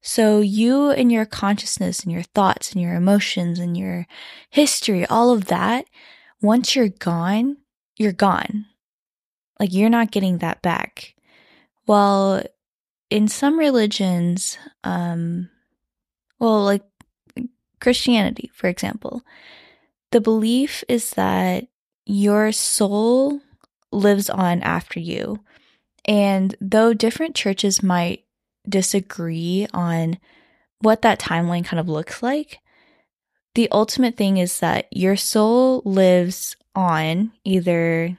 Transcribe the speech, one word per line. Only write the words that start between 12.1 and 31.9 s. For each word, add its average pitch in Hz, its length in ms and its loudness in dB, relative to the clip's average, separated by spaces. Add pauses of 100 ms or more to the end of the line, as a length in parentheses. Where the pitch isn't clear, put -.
in 214 180 2
some 285 300 0
religions, 196 1000 0 (240)
um, 175 680 -6 (920)
well, 220 240 2
like, 202 180 2 (960)
Christianity, 240 760 0
for - 140 -4
example, - 540 -8 (880)
the 233 100 4
belief 226 680 0
is 233 220 -2
that 185 580 -2 (380)
your 208 440 2
soul 233 920 0 (520)
lives 202 380 2
on 175 320 0
after - 360 -6
you. 190 460 -8 (640)
And 196 540 0
though 220 340 2
different 262 420 -2
churches 196 480 -2
might 175 400 -2 (420)
disagree 185 1080 -2
on 170 460 -2 (640)
what 220 220 4
that 208 180 2
timeline 175 460 -2
kind 175 120 -4
of 170 100 -4
looks 156 340 -6